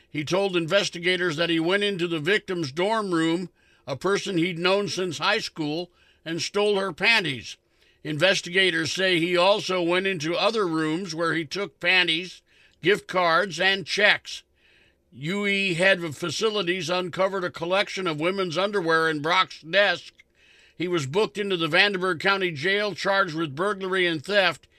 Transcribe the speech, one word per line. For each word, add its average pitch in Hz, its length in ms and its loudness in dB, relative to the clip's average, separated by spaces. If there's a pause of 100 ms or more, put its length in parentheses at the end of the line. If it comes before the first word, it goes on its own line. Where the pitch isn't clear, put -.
He 151 160 -6
told 180 320 0
investigators 175 800 0
that 170 140 0
he 165 100 2
went 190 240 2
into 185 240 -2
the 165 100 -2
victim's 170 540 -2
dorm 202 400 0
room, 165 380 0 (360)
a - 80 -6
person 190 440 -2
he'd 170 200 0
known 190 300 2
since 170 300 -6
high 196 220 0
school, 160 500 -6 (340)
and 165 160 -6
stole 208 380 2
her 190 160 -2
panties. 180 640 0 (460)
Investigators 170 840 2
say 185 280 2
he 175 180 0
also 185 460 2
went 175 240 2
into 170 280 -2
other 202 320 2
rooms 160 480 -2
where 165 200 -2
he 160 100 -2
took 185 340 -8
panties, 175 600 0 (400)
gift 180 260 2
cards, 175 540 2
and 190 240 2
checks. - 600 0 (680)
U 196 360 -6
E 196 260 0
head 180 320 2
of 156 140 -8
facilities 180 720 -2
uncovered 180 520 -2
a 175 80 -4
collection 185 560 -2
of 156 140 -2
women's 180 380 -2
underwear 165 500 2
in 156 140 -2
Brock's 180 400 0
desk. 185 500 2 (640)
He 165 100 -4
was 175 200 -2
booked 196 320 0
into 202 180 -2
the 165 100 0
Vanderburgh 185 540 2
County 190 300 0
Jail 190 440 -2
charged 196 400 0
with 156 220 -6
burglary 190 500 -2
and 160 160 -2
theft. 185 460 0 (100)